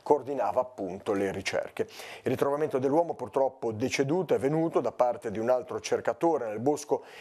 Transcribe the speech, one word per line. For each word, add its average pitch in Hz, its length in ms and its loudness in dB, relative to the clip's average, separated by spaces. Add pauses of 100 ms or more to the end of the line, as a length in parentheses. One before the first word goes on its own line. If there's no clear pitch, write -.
coordinava 127 600 2
appunto 101 500 -4
le 98 200 0
ricerche. - 560 -4 (340)
Il - 80 0
ritrovamento 143 480 2
dell'uomo 143 360 2
purtroppo 123 580 -2
deceduto 135 600 0
è 113 40 4
venuto 160 420 2
da 117 120 -2
parte 120 380 0
di 98 80 -4
un 113 120 0
altro 117 300 0
cercatore 123 640 0
nel 107 140 -6
bosco 143 420 0 (180)